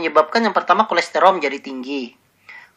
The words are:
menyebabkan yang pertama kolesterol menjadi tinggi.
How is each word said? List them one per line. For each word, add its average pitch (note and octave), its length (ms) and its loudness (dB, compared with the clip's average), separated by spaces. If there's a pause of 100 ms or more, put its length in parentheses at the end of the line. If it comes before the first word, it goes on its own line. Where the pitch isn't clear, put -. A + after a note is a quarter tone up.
menyebabkan D#3 400 2
yang G#3 160 0
pertama F#3 320 2
kolesterol F3 480 2
menjadi C#3 240 -6
tinggi. C3 560 -10 (600)